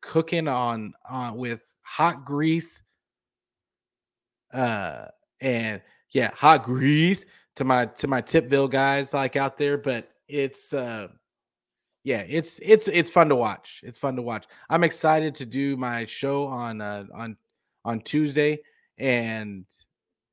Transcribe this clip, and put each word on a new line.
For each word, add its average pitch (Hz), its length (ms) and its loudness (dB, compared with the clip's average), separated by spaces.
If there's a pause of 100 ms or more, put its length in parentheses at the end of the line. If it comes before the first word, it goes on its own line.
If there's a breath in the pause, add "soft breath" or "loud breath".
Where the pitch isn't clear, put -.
cooking 160 480 -2
on, 117 440 -2 (160)
uh, 123 260 -8
with 120 280 -8 (200)
hot 156 420 0
grease. 156 580 -2 (1700)
Uh, 104 540 -2 (340)
and 113 400 -2 (300 soft breath)
yeah, 117 240 0
hot 147 300 8
grease 147 600 2 (320 soft breath)
to 135 80 -2
my, 127 220 2
to 139 220 -8
my 131 120 0
Tipville 139 480 2
guys, 135 460 0
like, 135 220 -2
out 135 200 -2
there, 143 220 -2
but 127 320 -6 (180)
it's, 139 440 -6
uh, 117 360 -6 (960)
yeah, 117 240 -2
it's, 156 340 -4
it's, 214 260 6
it's 165 220 2
fun 165 180 6
to 143 80 4
watch. 110 480 -4
It's 117 140 -16
fun 131 180 -4
to 127 60 -6
watch. 117 240 -8 (220 loud breath)
I'm 170 140 2
excited 156 540 2
to 131 100 -10
do 135 300 -2
my 120 300 -6
show 139 400 -4
on, 120 340 -8
uh, 104 240 -8 (100)
on, 113 220 -12 (480)
on 113 160 -4
Tuesday 147 600 0 (380 soft breath)
and, 113 680 -2 (680)